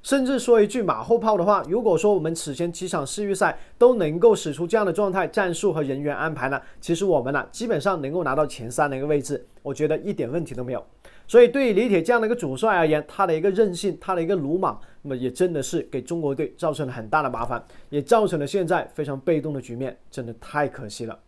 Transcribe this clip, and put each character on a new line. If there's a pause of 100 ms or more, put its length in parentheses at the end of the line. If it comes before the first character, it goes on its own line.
甚
至
说
一
句
马
后
炮
的
话，
如
果
说
我
们
此
前
几
场
世
预
赛 (220)
都
能
够
使
出
这
样
的
状
态、
战
术
和
人
员
安
排
呢， (180)
其
实
我
们
呢，
基
本
上
能
够
拿
到
前
三
的
一
个
位
置， (200)
我
觉
得
一
点
问
题
都
没
有。 (420)
所
以
对
于
李
铁
这
样
的
一
个
主
帅
而
言，
他
的
一
个
任
性，
他
的
一
个
鲁
莽， (220)
那
么
也
真
的
是 (100)
给
中
国
队
造
成
了
很
大
的
麻
烦， (280)
也
造
成
了
现
在
非
常
被
动
的
局
面， (120)
真
的
太
可
惜
了。